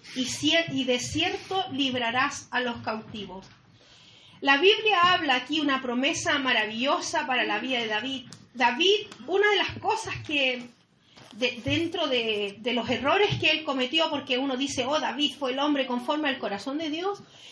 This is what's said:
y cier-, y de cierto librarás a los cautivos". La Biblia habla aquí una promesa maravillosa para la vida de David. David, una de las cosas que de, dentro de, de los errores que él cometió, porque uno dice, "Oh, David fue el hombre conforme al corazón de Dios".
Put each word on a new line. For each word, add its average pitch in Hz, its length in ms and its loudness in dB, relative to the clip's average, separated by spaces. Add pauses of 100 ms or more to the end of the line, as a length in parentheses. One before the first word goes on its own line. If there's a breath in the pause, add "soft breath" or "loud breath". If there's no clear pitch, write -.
(140)
y 254 120 -4
cier-, 330 480 2
y 262 100 0
de 247 140 2
cierto 381 760 -2
librarás 254 800 -2
a 247 100 0
los 247 220 -2
cautivos". 202 640 -8 (960 loud breath)
La 277 160 6
Biblia 381 560 6
habla 294 220 2
aquí 294 240 -2
una 269 200 2
promesa 277 580 0
maravillosa 254 880 0
para 247 180 0
la 208 160 -2
vida 247 180 -2
de 233 80 -2
David. 240 400 -4 (260)
David, 311 540 2 (200)
una 403 220 2
de 403 80 4
las - 220 -2
cosas 415 360 -2 (120)
que 254 420 -2 (680 loud breath)
de, 233 280 -2
dentro 320 420 0
de, 220 540 -2
de 233 120 -2
los 233 160 -2
errores 320 520 2
que 330 100 4
él 311 140 0
cometió, 285 460 0
porque 247 280 -2
uno 269 180 0
dice, 269 300 -2
"Oh, 302 140 0
David 254 380 -2
fue 254 140 -2
el 269 60 -2
hombre 285 280 2
conforme 294 420 0
al 262 100 -2
corazón 233 400 -4
de 320 120 -4
Dios". 370 320 -4 (300 loud breath)